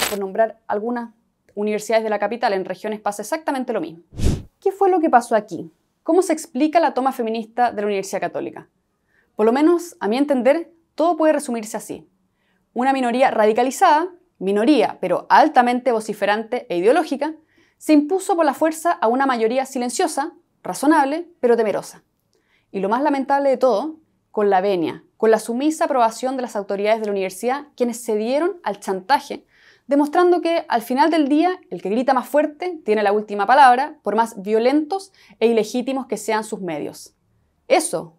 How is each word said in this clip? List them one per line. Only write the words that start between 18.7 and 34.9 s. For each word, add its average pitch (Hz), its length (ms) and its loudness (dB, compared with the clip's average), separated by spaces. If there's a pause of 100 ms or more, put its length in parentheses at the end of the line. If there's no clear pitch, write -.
a 233 160 -2
una 262 180 2
mayoría 247 400 0
silenciosa, 277 680 -4 (300)
razonable, 285 640 0 (120)
pero 233 180 4
temerosa. 202 460 -4 (680)
Y 196 80 -8
lo 196 100 -2
más 240 120 0
lamentable 277 480 0
de 254 80 2
todo, 262 380 0 (340)
con 208 220 0
la 185 100 4
venia, 185 420 -2 (140)
con 220 140 4
la 214 80 4
sumisa 285 460 -2
aprobación 262 500 0
de 254 80 -6
las 226 120 -8
autoridades 202 440 -2
de 214 80 -6
la 202 40 -2
universidad, 220 540 -4 (100)
quienes 240 280 -4
cedieron 254 580 -2
al 202 180 -8
chantaje, 202 640 -4 (440)
demostrando 302 520 2
que, 330 300 -2
al 233 140 0
final 269 260 0
del 311 180 2
día, 339 320 0 (120)
el 175 100 -10
que 185 80 -6
grita 254 240 0
más 254 140 -2
fuerte 311 580 -2
tiene 214 160 2
la 202 100 2
última 208 360 -2
palabra, 247 560 4
por 208 120 -2
más 220 280 -2
violentos 269 680 0 (280)